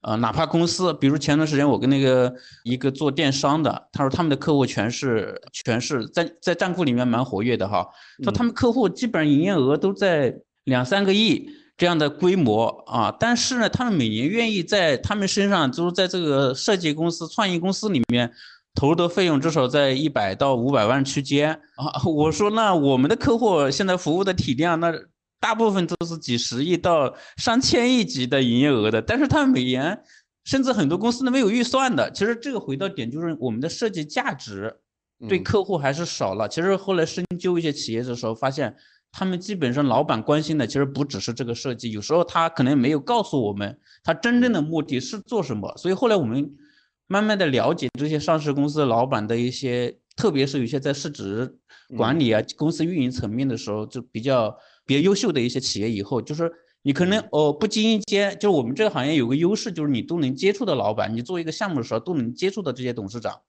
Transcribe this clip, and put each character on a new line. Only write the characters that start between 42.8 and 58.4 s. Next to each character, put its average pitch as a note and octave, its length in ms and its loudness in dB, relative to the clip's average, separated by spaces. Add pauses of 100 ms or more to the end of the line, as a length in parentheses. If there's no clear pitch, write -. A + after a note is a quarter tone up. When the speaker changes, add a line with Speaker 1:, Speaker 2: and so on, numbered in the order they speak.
Speaker 1:
有 D3+ 80 0
告 A3+ 240 0
诉 C#3 240 -2
我 G#2 40 -2
们 G2+ 260 -6 (260)
他 E3 100 0
真 A#3+ 280 2
正 A#3+ 120 2
的 E3 80 0
目 D#3 200 -2
的 C#3+ 180 -4
是 G3+ 200 -10
做 G#3 220 -4
什 C3 160 -6
么。 F#2+ 120 -8
Speaker 2:
嗯。 - 80 -14
Speaker 1:
所 E3+ 120 -4
以 F#3+ 40 2
后 G#3 140 0
来 G#3+ 80 4
我 E3+ 80 2
们 C3 280 -2 (560)
慢 G3 160 0
慢 G#3+ 120 2
的 F#3 120 2
了 B2+ 260 2
解 C#3 240 -4
这 D3 100 -2
些 D#3 120 0
上 D#3 200 2
市 D3 140 -2
公 C#3+ 160 2
司 D3 80 -4
的 D3 80 2
老 A#2 220 2
板 G#2+ 200 -2
的 A2+ 80 0
一 A#2+ 140 0
些， B2 480 -4 (180)
特 G#3 160 2
别 C3+ 140 2
是 C3+ 140 -4
有 A#2+ 80 0
些 C#3 120 -4
在 C#3 140 -2
市 D3 160 -8
值 A2+ 480 -8 (400)
管 A#2 220 2
理 A#2+ 120 4
啊、 G#2+ 80 4
Speaker 2:
嗯。 A2 60 -2 (120)
Speaker 1:
公 D#3 140 0
司 D#3+ 140 -2
运 E3+ 160 -2
营 B2 80 0
层 B2+ 180 -6
面 B2 200 -2
的 A#2 100 -2
时 G#2+ 140 -8
候， G#2+ 140 -4
就 B2 160 -12
比 A2+ 200 -10
较， A#2+ 340 0 (300)
比 C3+ 100 2
较 D3 60 4
优 F#3+ 120 6
秀 G3+ 160 0
的 D3 120 0
一 A#2+ 80 0
些 C3 100 -4
企 G2+ 220 -4
业 A2+ 100 -2
以 G2 100 -4
后， A2+ 200 -2
就 - 120 -10
是 E3 160 -2 (340)
你 C#3 100 0
可 D3+ 100 0
能， G3+ 160 2
Speaker 2:
嗯。 G#3 120 -8
Speaker 1:
哦， D3 200 4
不 F3+ 160 -2
经 A3 240 2
意 A3 80 2
间， G3+ 400 0
就 - 40 -6